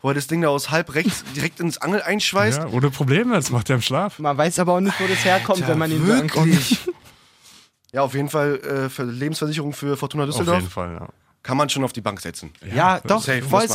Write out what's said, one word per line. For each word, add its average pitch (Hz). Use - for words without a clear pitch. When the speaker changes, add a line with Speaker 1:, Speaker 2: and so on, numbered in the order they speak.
Speaker 1:
wo 131
er 139
das 139
Ding 165
da 156
aus 143
halb 160
rechts 175
<laughs> 131
direkt 151
ins 170
Angel 180
einschweißt? 196
Speaker 2:
Ja, 160
ohne 127
Probleme, 160
das 160
macht 120
er 131
im 113
Schlaf. 175
Speaker 3:
Man 147
weiß 165
aber 180
auch 180
nicht, 196
wo 190
das 185
herkommt, 190
Speaker 1:
Alter, 170
Speaker 3:
wenn 160
man 160
ihn 156
Speaker 1:
wirklich? 214
Speaker 3:
so 147
anguckt. 165
Speaker 1:
<laughs> -
Ja, 135
auf 127
jeden 143
Fall, 143
äh, 139
für 131
Lebensversicherung 147
für 143
Fortuna 143
Düsseldorf. 120
Speaker 2:
Auf 90
jeden 90
Fall, 87
ja. -
Speaker 1:
Kann 127
man 147
schon 135
auf 120
die 117
Bank 101
setzen. 80
Speaker 3:
Ja, 95
Speaker 2:
Ja, 180
Speaker 3:
doch. 214
Speaker 1:
safe, 127
Speaker 3:
Voll 190
Speaker 1:
muss 226